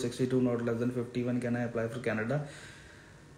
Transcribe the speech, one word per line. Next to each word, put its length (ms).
sixty-two, 420
not 140
less 180
than 140
fifty-one, 480
can 160
I 80
apply 220
for 220
Canada? 300